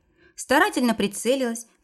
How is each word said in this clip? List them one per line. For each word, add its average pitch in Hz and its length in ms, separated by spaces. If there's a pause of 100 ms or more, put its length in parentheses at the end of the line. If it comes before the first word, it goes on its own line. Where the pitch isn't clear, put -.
(360)
Старательно 277 600
прицелилась, 233 680 (180)